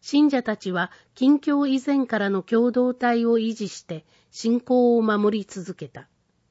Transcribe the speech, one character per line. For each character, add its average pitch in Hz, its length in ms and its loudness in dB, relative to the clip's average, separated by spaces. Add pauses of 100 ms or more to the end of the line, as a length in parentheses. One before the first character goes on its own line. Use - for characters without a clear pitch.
信 294 280 2
者 254 140 0
た 214 140 -4
ち 190 140 -8
は 180 200 -4 (240)
禁 285 240 4
教 285 280 0
以 262 180 0
前 277 200 0
か 226 140 -4
ら 202 100 -2
の 196 120 -2
共 233 300 2
同 247 220 0
体 240 320 -2
を 233 140 2
維 226 140 -4
持 214 140 -8
し - 140 -14
て 160 240 -14 (260)
信 233 280 -2
仰 240 380 2
を 233 40 2
守 208 380 0
り 196 80 -10
続 185 260 -12
け 151 140 -14
た。 - 200 -18 (440)